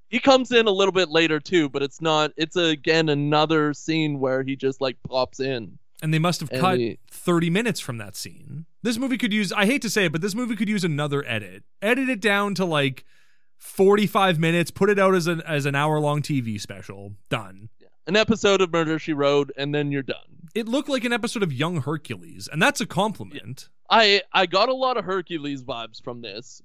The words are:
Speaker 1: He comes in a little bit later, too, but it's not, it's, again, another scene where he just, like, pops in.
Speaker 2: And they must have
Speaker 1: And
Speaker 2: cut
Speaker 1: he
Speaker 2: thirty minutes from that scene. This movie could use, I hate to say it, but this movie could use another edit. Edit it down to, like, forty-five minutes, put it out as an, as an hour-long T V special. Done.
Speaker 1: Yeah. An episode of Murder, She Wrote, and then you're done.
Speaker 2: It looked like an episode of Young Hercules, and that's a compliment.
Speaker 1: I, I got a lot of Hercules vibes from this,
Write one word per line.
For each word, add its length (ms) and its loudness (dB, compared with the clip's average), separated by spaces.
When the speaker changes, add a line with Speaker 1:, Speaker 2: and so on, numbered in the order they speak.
Speaker 1:
He 100 -4
comes 320 4
in 160 4
a 40 2
little 220 4
bit 180 2
later, 300 2
too, 280 2
but 140 -4
it's 180 -6
not, 380 2
it's, 180 -4
again, 540 2
another 640 2
scene 440 -2
where 240 0
he 140 -4
just, 240 -4
like, 160 -2
pops 320 -4
in. 400 -6
Speaker 2:
And 120 -2
they 40 2
must 220 0
have 100 -8
Speaker 1:
And 100 -4
Speaker 2:
cut 180 2
Speaker 1:
he 200 -2
Speaker 2:
thirty 400 0
minutes 300 -2
from 180 -10
that 180 -14
scene. 480 -14
This 140 -2
movie 220 -2
could 140 -2
use, 200 -2
I 140 2
hate 160 2
to 80 -4
say 160 2
it, 60 0
but 100 -4
this 120 -4
movie 220 -4
could 140 -2
use 140 0
another 420 -2
edit. 380 -8
Edit 260 2
it 140 -2
down 320 0
to, 100 0
like, 400 0
forty-five 800 2
minutes, 320 2
put 180 2
it 120 4
out 160 6
as 100 0
an, 160 -2
as 240 -2
an 80 -2
hour-long 480 0
T 180 -2
V 180 -6
special. 560 -14
Done. 400 -8
Speaker 1:
Yeah. 80 -20
An 100 -2
episode 440 4
of 120 0
Murder, 280 0
She 120 -4
Wrote, 440 2
and 180 -4
then 160 0
you're 120 -2
done. 520 -12
Speaker 2:
It 140 -4
looked 200 -2
like 160 -2
an 80 0
episode 300 -2
of 100 -2
Young 300 -2
Hercules, 680 -10
and 120 0
that's 180 2
a 60 -2
compliment. 800 -6
Speaker 1:
I, 320 6
I 140 4
got 220 2
a 60 0
lot 220 0
of 80 -4
Hercules 600 -6
vibes 380 -10
from 200 -10
this, 420 -14